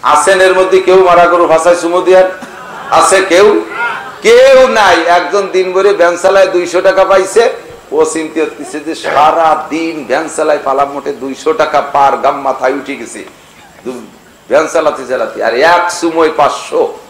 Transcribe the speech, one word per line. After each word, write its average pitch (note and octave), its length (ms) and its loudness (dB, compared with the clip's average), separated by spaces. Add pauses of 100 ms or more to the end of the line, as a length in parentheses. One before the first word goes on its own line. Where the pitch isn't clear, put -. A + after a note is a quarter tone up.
আছেন F#3 380 2
এর F#3 120 4
মধ্যে F#3 260 2
কেউ F#3 300 2
মরা F3 160 6
গরুর E3+ 220 2
পাছায় E3 340 2
চুমো F3 200 -2
দিয়ার? F#3 220 4 (680)
আছে F3 300 2
কেউ? F#3 440 2 (560)
কেউ B3+ 460 6
নাই। G3+ 280 2 (120)
একজন F3+ 460 0
দিন F#3 200 -2
ভরে G3 200 2
ভ্যান E3+ 240 2
চালায় F#3+ 300 2
দুইশো F3+ 340 -2
টাকা F#3 220 2
পাইছে, F#3+ 460 2 (420)
ও D#3 140 2
চিন্তা D#3 340 -6
করতেছে D3+ 400 -6
যে D3+ 160 -8
সারা D#3 760 0
দিন D#3+ 380 -6
ভ্যান D3 280 -2
চালায় D3+ 280 -2
পালাম C#3 280 -2
মোটে C#3+ 200 -8
দুইশো C3+ 420 -6
টাকা D3+ 280 0
পার C#3 360 0
গাম C#3 240 -2
মাথায় C3+ 320 -4
উঠে C#3 220 -8
গেছে। A2+ 300 -14 (600)
দু-, A#2 220 -14 (420)
ভ্যান D3+ 180 0
চালাতে D3 420 -2
চালাতে, A2+ 340 -4
আর A2+ 100 -2
এক E3+ 380 0 (100)
চুমোয় D#3+ 360 0
পাঁচশো। - 600 -2 (120)